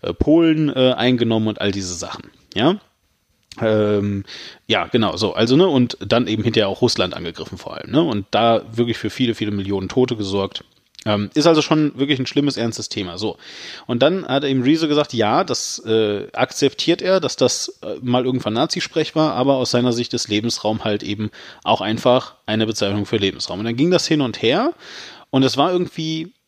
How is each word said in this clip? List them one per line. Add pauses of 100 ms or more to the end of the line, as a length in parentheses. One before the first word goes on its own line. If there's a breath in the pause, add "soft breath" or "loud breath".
äh,
Polen,
äh,
eingenommen
und
all
diese
Sachen, (300)
ja. (840)
Ähm, (440 loud breath)
ja,
genau,
so,
also,
ne,
und
dann
eben
hinterher
auch
Russland
angegriffen
vor
allem,
ne,
und
da (100)
wirklich
für
viele,
viele
Millionen
Tote
gesorgt. (420)
Ähm,
ist
also
schon
wirklich
ein
schlimmes,
ernstes
Thema,
so. (480 loud breath)
Und
dann
hat
eben
Rezo
gesagt,
ja,
das,
äh,
akzeptiert
er,
dass
das,
äh,
mal
irgendwann
Nazisprech
war,
aber
aus
seiner
Sicht
ist
Lebensraum
halt
eben (340 loud breath)
auch
einfach (100)
eine
Bezeichnung
für
Lebensraum.
Und
dann
ging
das
hin
und
her (560 loud breath)
und
es
war
irgendwie (140)